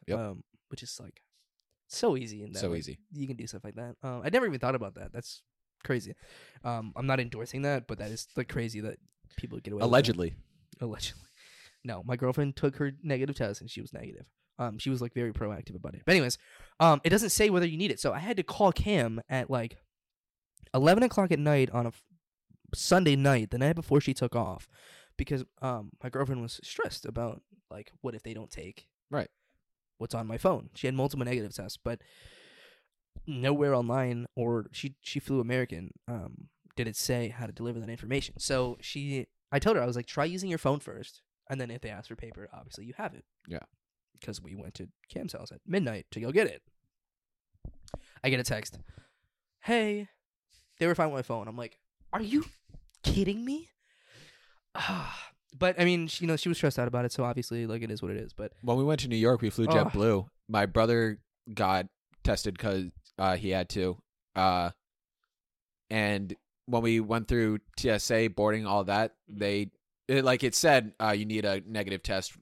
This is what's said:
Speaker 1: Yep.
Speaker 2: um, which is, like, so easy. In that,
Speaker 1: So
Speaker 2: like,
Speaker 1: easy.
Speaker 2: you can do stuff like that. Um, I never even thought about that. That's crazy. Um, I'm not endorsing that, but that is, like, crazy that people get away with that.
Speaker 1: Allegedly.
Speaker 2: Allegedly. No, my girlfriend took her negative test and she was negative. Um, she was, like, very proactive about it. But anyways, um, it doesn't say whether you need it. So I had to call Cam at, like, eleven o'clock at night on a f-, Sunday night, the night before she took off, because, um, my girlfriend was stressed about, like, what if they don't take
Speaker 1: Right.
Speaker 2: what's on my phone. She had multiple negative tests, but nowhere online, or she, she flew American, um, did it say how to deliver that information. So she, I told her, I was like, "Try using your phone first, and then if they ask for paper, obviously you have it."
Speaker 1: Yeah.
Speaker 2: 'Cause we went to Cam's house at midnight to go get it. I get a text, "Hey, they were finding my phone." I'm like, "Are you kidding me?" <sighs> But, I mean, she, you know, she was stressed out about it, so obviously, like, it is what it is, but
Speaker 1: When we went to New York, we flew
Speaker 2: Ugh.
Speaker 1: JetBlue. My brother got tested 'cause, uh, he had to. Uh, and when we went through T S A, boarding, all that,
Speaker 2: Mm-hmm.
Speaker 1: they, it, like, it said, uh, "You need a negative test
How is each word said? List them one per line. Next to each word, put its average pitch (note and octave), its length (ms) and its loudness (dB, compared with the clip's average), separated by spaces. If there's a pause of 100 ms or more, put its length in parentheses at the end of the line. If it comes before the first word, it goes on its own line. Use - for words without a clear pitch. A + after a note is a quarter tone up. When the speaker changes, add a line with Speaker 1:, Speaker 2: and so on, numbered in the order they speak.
Speaker 1:
Yep. A2 120 -2
Speaker 2:
um, G#2 240 -10 (260)
which - 140 -14
is, - 180 -12
like, - 220 -20 (640)
so G3+ 280 2
easy. G#2+ 280 -8
In G2 100 -14
that, F#2+ 60 -10
Speaker 1:
So F#2+ 100 0
Speaker 2:
like, E2+ 100 -2
Speaker 1:
easy. C2+ 200 -10 (120)
Speaker 2:
you C#3+ 160 -8
can C3 100 -8
do A2+ 100 -10
stuff - 180 -14
like G#2 100 -14
that. A#2+ 280 -12
Um, B2 200 -8
I D3 60 0
never B3 180 4
even C#3 120 -4
thought B2+ 160 0
about A2 200 -6
that. - 160 -14
That's - 300 -12 (420)
crazy. A2+ 300 -4 (500)
Um, A2+ 320 -6
I'm C3 120 -4
not C3 120 2
endorsing A#2+ 440 -6
that, C#3 240 0
but A2 100 -8
that G#2 140 -8
is, A2+ 160 -10 (100)
like, C3 120 -4
crazy A2+ 320 -4
that G#2+ 160 -8 (400)
people - 220 -10
get G2+ 140 -8
away G#2 60 -4
with - 40 0
that. A#2 40 4
Speaker 1:
Allegedly. A2+ 480 4 (440)
Speaker 2:
Allegedly. - 420 -8 (640)
No, G2 220 -8
my B2 100 -2
girlfriend C3 400 0
took C#3+ 200 0
her C#3+ 160 -2 (100)
negative C3+ 340 -2
test G#2 240 -2
and - 100 -14
she G#2 120 -12
was - 100 -14
negative. - 340 -14 (360)
Um, A2+ 160 -4
she C3+ 120 -4
was, C3 120 -2
like, A#2 120 -6
very A#2+ 200 -2
proactive G#2 420 -6
about - 200 -12
it. - 100 -16
But D#3+ 80 4
anyways, C#3 240 4 (420)
um, D#3 240 8
it E3 60 2
doesn't G3+ 220 4
say G#3+ 180 6
whether F3+ 160 4
you D#3+ 120 -2
need F#3+ 140 0
it. - 80 -4
So B2+ 140 0
I A2+ 60 -4
had G3 180 -2
to F#3 60 0
call G3 280 4
Cam A#2+ 560 2
at, C3 220 -2
like, A#2+ 280 -4 (960)
eleven E3 300 8
o'clock G3 280 4
at D3 80 4
night D3 320 4
on A#2+ 140 0
a A#2 40 -2
f-, - 140 -12 (720)
Sunday F3 400 6
night, C3+ 360 4
the A#2+ 60 -2
night C#3 180 4
before D3+ 260 4
she C3+ 120 0
took B2 220 -2
off, G2+ 320 -2 (500)
because, C3+ 260 -4 (180)
um, A#2+ 300 -6 (120)
my B2+ 60 -8
girlfriend C3 320 -2
was A#2 220 -8
stressed - 420 -6
about, A#2 360 -6 (300)
like, G#2 200 -16 (100)
what B2 140 -6
if A2 80 -14
they A#2 100 -12
don't A2 180 -14
take - 360 -16 (220)
Speaker 1:
Right. C#3 200 -4 (680)
Speaker 2:
what's A2+ 180 -8
on A2+ 120 -6
my A2+ 100 -6
phone. D#3+ 380 2
She - 120 -2
had C3 80 0
multiple C3 300 0
negative A#2 280 -4
tests, G2+ 300 -12
but - 180 -4 (1300)
nowhere C#3+ 480 2
online, A#2+ 500 0 (100)
or A#2 360 0
she, C#3 300 -8
she - 180 -6
flew C#3 220 0
American, A#2 500 -2 (160)
um, A2 420 -10 (260)
did A#2 120 -2
it G#2+ 80 -8
say A#2+ 340 -2
how A#2 160 -10
to G#2+ 60 -10
deliver A#2 280 -6
that A2 100 -10
information. A#2 500 -6
So B2+ 420 0
she, C#3+ 460 -6 (240)
I C#3 80 2
told A3 160 6
her, C3+ 80 4
I - 20 2
was B2 100 0
like, B2 120 -4
"Try D3 180 0
using F#3 240 -4
your E3 100 -2
phone C#3+ 200 0
first, - 420 -14 (280)
and C3+ 100 -4
then B2 100 -6
if A#2+ 120 -12
they A2+ 80 -10
ask G#2 180 -12
for A2+ 80 -14
paper, A2 380 -16
obviously - 320 -18
you B2 120 -14
have G#3 160 -8
it." - 120 -20 (220)
Speaker 1:
Yeah. E2+ 180 -10 (560)
Speaker 2:
'Cause G2+ 200 -12
we F2+ 140 -16
went G2 200 -14
to F2+ 120 -14 (220)
Cam's - 240 -10
house - 180 -14
at - 140 -20
midnight C3+ 460 -2
to - 100 -10
go A#2 100 -4
get F#3+ 160 4
it. D#2 140 -8 (1600)
I C3 60 2
get C3 100 2
a B2 40 -4
text, - 360 -6 (840)
"Hey, G#3+ 460 0 (720)
they E3+ 80 4
were E3+ 80 2
finding D#3 200 2
my B2+ 80 -4
phone." A2+ 240 -6
I'm A2+ 100 -12
like, A#2+ 200 -12 (360)
"Are G#3+ 80 -2
you B3+ 240 0 (580)
kidding G3+ 400 2
me?" D4 260 -6 (1080)
<sighs> - 40 -6 (720)
But, F3+ 240 2
I F3 60 6
mean, F3 240 4
she, E3+ 160 -6
you E3+ 60 0
know, D#3+ 80 2
she - 100 -4
was E3+ 100 0
stressed C#3 220 2
out B2 80 2
about B2 160 0
it, A#2+ 80 -2
so B2+ 140 0
obviously, A#2+ 420 -4
like, A2+ 140 -4
it A2+ 100 -6
is G#2+ 100 -8
what F2+ 80 -4
it G2 60 -4
is, A2 160 -10
but - 300 -12
Speaker 1:
When A#2+ 160 2
we C3+ 80 4
went D3+ 160 2
to C3 80 -4
New A#2 80 2
York, A#2 240 6
we A2+ 80 2
flew A2+ 180 2
Speaker 2:
Ugh. D3+ 240 6
Speaker 1:
JetBlue. G2+ 380 4 (180)
My G#2 180 4
brother A2+ 540 4 (340)
got F#2+ 340 2 (360)
tested G2+ 340 0
'cause, F#2+ 280 0 (320)
uh, F#2 180 4
he F#2+ 140 -2
had F#2 220 2
to. F#2 300 -2 (320)
Uh, F2+ 380 4 (1160)
and G#2 440 0 (340)
when A#2+ 160 0
we A2+ 180 4
went A2 260 -2
through A2 320 2 (160)
T B2+ 140 0
S G#2+ 220 2
A, A2+ 180 4
boarding, G#2+ 360 0
all G2+ 200 2
that, G#2 320 0 (120)
Speaker 2:
Mm-hmm. G#2 100 -12
Speaker 1:
they, G2+ 320 0 (360)
it, C3+ 160 4
like, B2+ 220 4
it A#2 100 0
said, B2+ 460 6
uh, A2 100 4
"You G#2 140 0
need G#2+ 180 -2
a G2 160 0 (100)
negative G2 320 -4
test F#2+ 300 -4 (100)